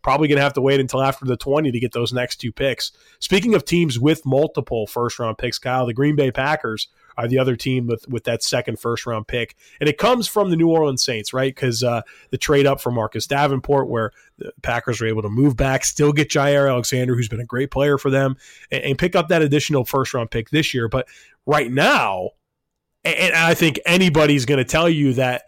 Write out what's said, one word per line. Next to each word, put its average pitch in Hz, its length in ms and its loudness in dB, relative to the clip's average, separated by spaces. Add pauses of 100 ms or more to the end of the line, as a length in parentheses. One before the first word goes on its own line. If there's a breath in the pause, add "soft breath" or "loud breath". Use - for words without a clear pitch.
probably 143 260 2
gonna 143 120 4
have 139 120 2
to 135 80 -2
wait 139 180 4
until 131 240 0
after 135 220 -2
the 127 120 0
twenty 139 360 0
to 120 80 -4
get 120 100 -2
those 120 220 -4
next 123 240 -4
two 117 160 -8
picks. - 400 -4 (260 soft breath)
Speaking 202 380 2
of 143 80 0
teams 160 340 0
with 156 260 2
multiple 131 640 -2
first-round 120 500 -4
picks, 123 220 -6
Kyle, 127 260 -2
the 120 100 -4
Green 143 200 0
Bay 139 160 2
Packers 123 560 -4 (300 soft breath)
are 117 100 -4
the 131 140 2
other 127 160 0
team 127 320 -4
with, 117 200 -6
with 120 140 -6
that 117 220 -4
second 120 340 -4
first-round 117 480 -6
pick, 120 300 -6 (240 soft breath)
and 147 80 2
it 147 100 0
comes 233 300 2
from 202 220 0
the 165 60 2
New 165 120 4
Orleans 156 340 2
Saints, 110 300 -4
right? 131 240 -2
'Cause, 120 260 -2
uh, 117 200 0 (280 loud breath)
the 131 80 -4
trade 139 300 4
up 135 120 0
for 123 120 -2
Marcus 110 340 -4
Davenport, 139 640 0
where 113 240 -4 (240 soft breath)
the - 160 -14 (100)
Packers 117 380 -4
were 113 80 -2
able 110 140 -2
to 107 60 -6
move 123 280 2
back, 135 280 0
still 147 280 2
get 147 180 0
Jaire 143 400 2
Alexander, 123 460 0
who's 120 120 -2
been 113 120 -6
a 120 40 -8
great 127 280 -4
player 139 260 2
for 139 120 0
them, 135 260 2 (340 loud breath)
and, - 140 -4
and 135 120 0
pick 180 200 0
up 170 100 2
that 165 160 2
additional 143 420 2
first-round 127 460 -2
pick 113 200 -6
this 151 220 0
year. 117 140 -2
But 127 220 -4 (380 loud breath)
right 135 260 0
now, 131 580 0 (720)
A-, 165 180 -2
and 170 120 2
I 165 200 4
think 160 320 2
anybody's 156 600 4
gonna 135 180 2
tell 165 240 2
you 147 260 2
that 127 340 -2